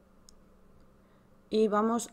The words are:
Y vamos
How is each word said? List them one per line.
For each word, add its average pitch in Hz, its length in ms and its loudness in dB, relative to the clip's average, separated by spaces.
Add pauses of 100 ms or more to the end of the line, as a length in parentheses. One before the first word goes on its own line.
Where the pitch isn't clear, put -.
(1500)
Y 220 180 2
vamos 220 460 -2